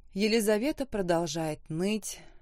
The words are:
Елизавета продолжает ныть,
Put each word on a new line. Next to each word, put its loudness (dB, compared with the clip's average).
Елизавета 2
продолжает -2
ныть, -4